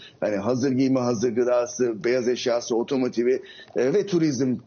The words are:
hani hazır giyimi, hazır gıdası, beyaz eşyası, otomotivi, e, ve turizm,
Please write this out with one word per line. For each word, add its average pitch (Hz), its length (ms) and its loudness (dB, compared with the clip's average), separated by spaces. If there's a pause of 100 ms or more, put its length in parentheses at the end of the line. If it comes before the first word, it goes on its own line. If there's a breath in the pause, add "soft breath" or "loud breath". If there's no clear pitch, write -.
(200 loud breath)
hani 104 160 -2
hazır 120 360 0
giyimi, 131 280 2
hazır 120 300 0
gıdası, 120 760 0
beyaz 120 240 0
eşyası, 120 480 -2
otomotivi, 123 640 0 (340 loud breath)
e, 131 180 2
ve 202 120 2
turizm, 147 500 0 (120)